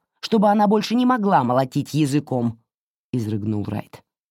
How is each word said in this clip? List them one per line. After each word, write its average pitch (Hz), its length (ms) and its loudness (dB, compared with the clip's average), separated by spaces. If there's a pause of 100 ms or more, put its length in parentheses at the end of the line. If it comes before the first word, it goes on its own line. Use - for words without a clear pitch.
(200)
чтобы 214 300 2
она 208 180 2
больше 214 260 0
не 247 120 2
могла 202 360 2
молотить 127 520 -2
языком», 135 640 -2 (520)
изрыгнул 107 520 -4
Райт. 107 400 -10 (260)